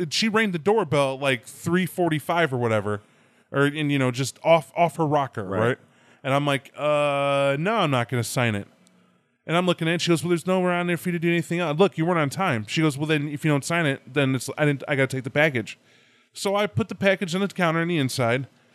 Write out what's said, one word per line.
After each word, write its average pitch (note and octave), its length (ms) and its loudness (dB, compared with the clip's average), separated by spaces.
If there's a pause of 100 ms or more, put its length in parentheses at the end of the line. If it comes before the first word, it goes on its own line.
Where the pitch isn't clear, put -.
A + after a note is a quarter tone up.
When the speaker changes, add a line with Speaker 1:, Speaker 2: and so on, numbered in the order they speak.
(120)
Speaker 1:
She A3 180 0
rang G#3+ 220 2
the F3 80 -4
doorbell D3 560 2
at, C3 40 -12
like, C3+ 260 0
three F3+ 400 -2
forty-five E3 680 0
or C3 40 -2
whatever, G#2 440 0 (500)
or, C#3 140 2
and, D3 260 -2
you C#3+ 60 2
know, B2+ 140 2
just B2 320 -6
off, D#3+ 320 4
off E3+ 220 0
her E3 100 0
rocker, C#3 360 -2
Speaker 2:
Right. F#2+ 160 -2
Speaker 1:
right? A#2 180 2 (460)
And C3+ 100 -2
I'm C#3+ 120 0
like, C#3 320 -2
"Uh, C#3 840 0
no, G#3 180 -2
I'm E3+ 140 0
not A#2+ 180 0
gonna A#2+ 140 -2
sign A#2 320 0
it." G2+ 120 -8 (800)
And D#3+ 100 0
I'm F#3 80 2
looking E3 220 0
at E3+ 80 2
it. E3+ 60 -4
She - 80 -2
goes, D#3 140 2
"Well, E3+ 60 -4
there's E3+ 160 0
nowhere F3+ 280 2
on F3 120 -2
there F3 120 -2
for F#3 120 -6
you E3+ 40 -2
to F3 60 -4
do E3+ 100 0
anything E3+ 300 -2
else. D#3 200 -2
Look, F#3+ 180 4
you D#3+ 80 0
weren't F3 140 0
on C#3+ 100 0
time." C3 380 -2
She - 140 -2
goes, D3+ 160 2
"Well, D3+ 100 -4
then D3+ 220 0
if C#3+ 140 -8
you D#3 60 2
don't C#3+ 160 2
sign E3+ 220 0
it, C3+ 140 -2 (120)
then C3+ 220 2
it's, - 220 -6
I D3+ 80 2
didn't, C#3+ 220 0
I D3+ 80 -2
gotta C3 120 2
take C3 160 -6
the - 80 -8
package." C#3+ 480 0 (540)
So G3 220 -4
I G3+ 120 0
put G#3+ 220 -2
the G3+ 60 -10
package F#3+ 380 2
on F#3+ 80 0
the G3+ 60 0
counter E3 340 0
on E3 60 0
the F3 100 0
inside, C3 500 0 (280)